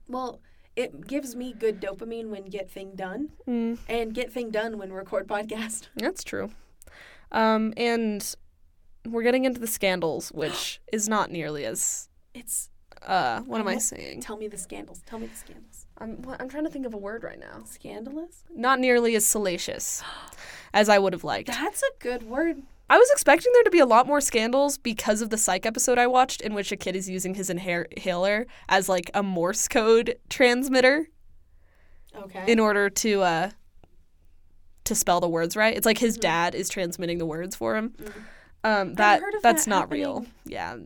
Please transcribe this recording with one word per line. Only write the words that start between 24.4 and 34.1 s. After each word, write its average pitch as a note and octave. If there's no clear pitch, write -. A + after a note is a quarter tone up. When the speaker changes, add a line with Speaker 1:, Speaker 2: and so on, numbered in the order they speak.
Speaker 2:
because A3
of A3+
the G#3+
Psych F#3
episode A#3+
I A#3+
watched B3+
in G#3+
which G3+
a -
kid F#3
is F#3+
using F#3
his F#3+
inha-, F3
inhaler G3
as, F#3+
like, F3+
a G3+
Morse F#3
code A3+
transmitter C4
Speaker 1:
Okay. G3
Speaker 2:
in A3+
order G3+
to, G3+
uh, F3